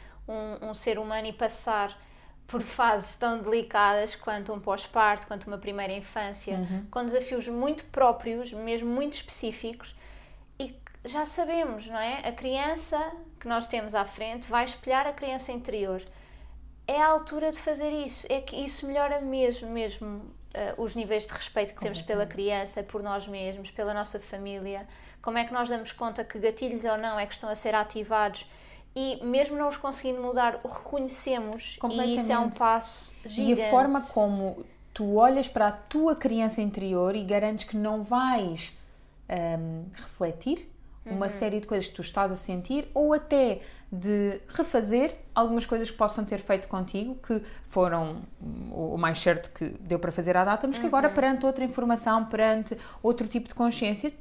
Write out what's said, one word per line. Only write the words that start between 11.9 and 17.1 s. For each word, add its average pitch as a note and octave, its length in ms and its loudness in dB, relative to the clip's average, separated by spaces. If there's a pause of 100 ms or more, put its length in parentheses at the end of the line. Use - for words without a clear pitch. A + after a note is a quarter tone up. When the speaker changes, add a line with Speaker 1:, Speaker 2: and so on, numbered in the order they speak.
Speaker 1:
é? A#3 200 -2 (100)
A A#3+ 40 -2
criança C#4+ 680 -2 (420)
que A#3+ 80 -10
nós A#3 180 0
temos G#3+ 280 -4
à G3+ 100 2
frente A3+ 460 -8
vai A#3+ 140 4
espelhar C4 420 0
a D4 60 -2
criança C4 400 -6
interior. G3+ 500 -4 (840)
É C#4+ 140 2
a D#4 80 8
altura D#4 440 2